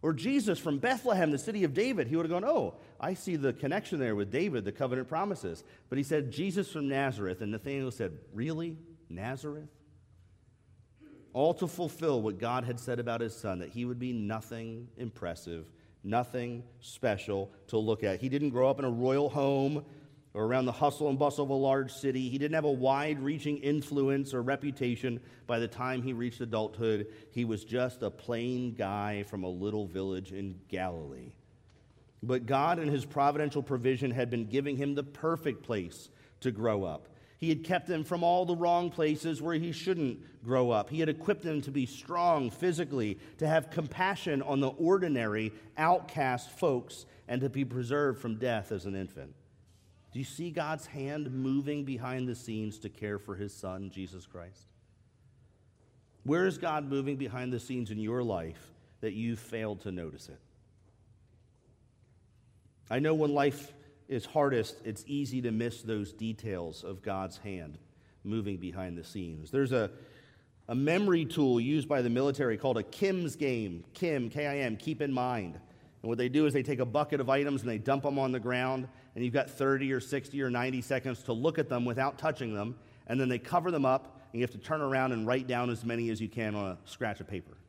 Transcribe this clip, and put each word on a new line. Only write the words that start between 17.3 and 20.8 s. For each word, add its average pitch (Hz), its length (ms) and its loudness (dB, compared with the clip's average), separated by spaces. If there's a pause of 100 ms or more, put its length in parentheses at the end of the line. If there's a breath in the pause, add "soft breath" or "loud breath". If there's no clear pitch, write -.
to 113 100 2
look 107 260 2
at. 95 160 2
He 131 80 -2
didn't 143 220 2
grow 127 180 6
up 135 100 2
in 139 60 -2
a 131 60 2
royal 131 400 2
home 139 560 2 (500 loud breath)
or 107 100 0
around 127 180 4
the 123 80 2
hustle 151 360 2